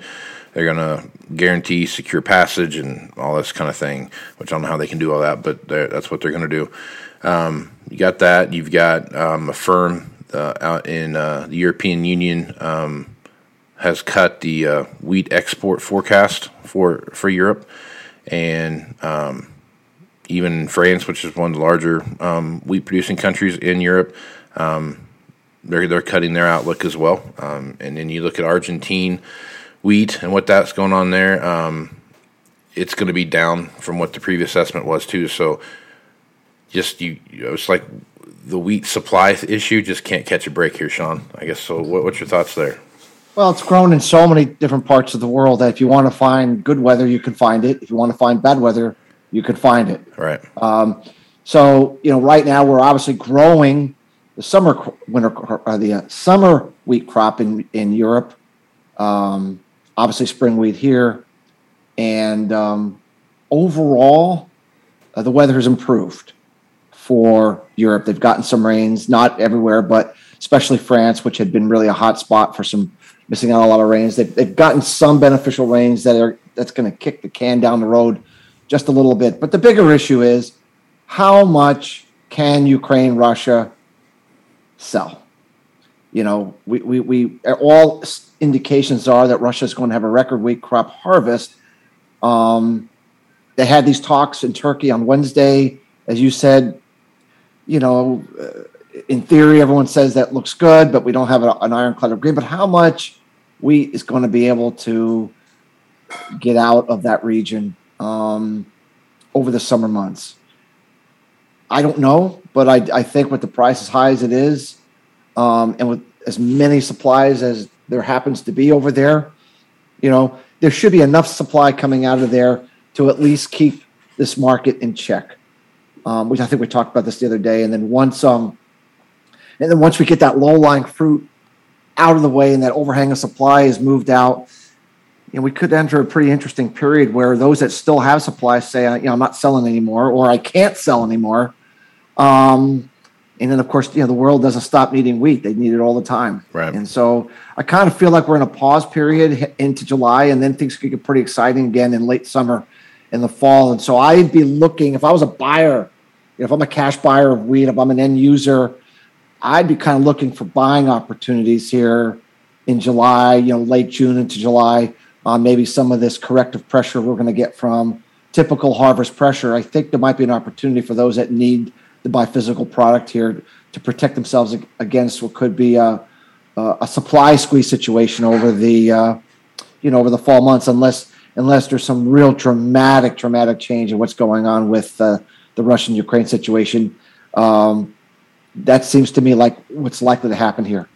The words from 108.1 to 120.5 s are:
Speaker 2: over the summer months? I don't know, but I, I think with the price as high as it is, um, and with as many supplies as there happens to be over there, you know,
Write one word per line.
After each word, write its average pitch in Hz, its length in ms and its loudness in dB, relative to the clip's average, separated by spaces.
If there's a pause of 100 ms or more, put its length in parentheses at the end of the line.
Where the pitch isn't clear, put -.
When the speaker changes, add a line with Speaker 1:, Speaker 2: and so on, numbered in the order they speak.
Speaker 2:
over 131 160 -2
the 117 100 -4
summer 113 280 -2
months? 101 480 -8 (1300)
I 143 140 0
don't 151 160 -2
know, 160 420 2 (140)
but 131 140 2
I, 131 80 6 (220)
I 123 40 0
think 139 280 -2
with 135 120 -6
the 107 60 -8
price 123 340 -2
as - 60 -14
high 131 220 2
as 123 120 -2
it 120 100 -2
is, 139 460 -2 (580)
um, 117 420 0
and 123 100 -2
with 117 160 -6 (220)
as 104 120 -8
many 139 420 2
supplies 131 600 0
as 113 260 -4 (200)
there 123 120 -4
happens 127 420 -4
to 113 100 -10
be 139 200 2
over 143 180 2
there, 147 400 0 (680)
you 135 80 0
know, 131 300 2 (220)